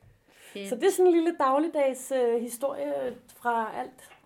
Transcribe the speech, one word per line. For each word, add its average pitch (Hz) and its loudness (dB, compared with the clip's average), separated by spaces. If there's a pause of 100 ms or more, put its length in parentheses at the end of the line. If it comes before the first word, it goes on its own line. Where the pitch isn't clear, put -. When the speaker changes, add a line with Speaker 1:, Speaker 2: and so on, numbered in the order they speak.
(300)
Speaker 1:
Fedt. - -14
Speaker 2:
Så 240 -4
det 233 -2
er 392 6
sådan 359 4
en 349 8
lille 330 2
dagligdags, 277 0
øh, 240 2
historie 277 -6 (120)
fra 233 -4
alt. - -12 (160)